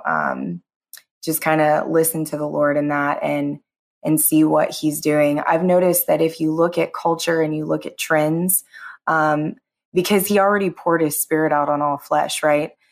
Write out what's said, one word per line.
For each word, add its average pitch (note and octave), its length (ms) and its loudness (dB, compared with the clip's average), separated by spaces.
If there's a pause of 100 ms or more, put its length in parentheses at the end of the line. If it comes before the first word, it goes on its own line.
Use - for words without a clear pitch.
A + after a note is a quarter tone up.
um, D#3 560 -4 (600)
just D#3 220 -4
kinda D#3 440 2
listen D#3+ 380 0
to G3+ 120 -8
the D3+ 100 -4
Lord D3 300 0
in D3 120 -2
that C#3+ 340 -2
and, C#3+ 360 -4 (440)
and D#3 180 0
see D#3 220 4
what D#3 280 2
he's D3+ 300 -4
doing. D3 380 2
I've E3 240 0
noticed F3+ 440 2
that D#3 140 2
if D#3+ 180 -2
you D#3 120 0
look E3+ 260 0
at E3 160 -2
culture E3 480 -2
and D#3 140 -2
you D#3 100 -6
look D#3 220 -4
at - 100 -18
trends, D#3+ 680 0 (440)
um, D#3 480 0 (380)
because F#3 340 2
he G#3 120 2
already G3 300 2
poured E3 320 0
his D3+ 180 0
spirit D#3 320 0
out D3 180 2
on D3 120 0
all C#3+ 160 -2
flesh, - 460 -2
right? D3+ 280 2 (200)